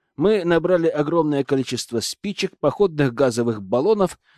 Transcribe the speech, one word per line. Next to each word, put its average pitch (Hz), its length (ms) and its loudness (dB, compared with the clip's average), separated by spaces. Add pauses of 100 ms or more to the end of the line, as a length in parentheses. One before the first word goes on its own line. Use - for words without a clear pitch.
(160)
мы 190 280 2
набрали 170 440 2
огромное 151 560 0
количество 123 560 -4
спичек, - 580 -8
походных 151 560 0
газовых 117 480 0
баллонов, 170 560 0 (180)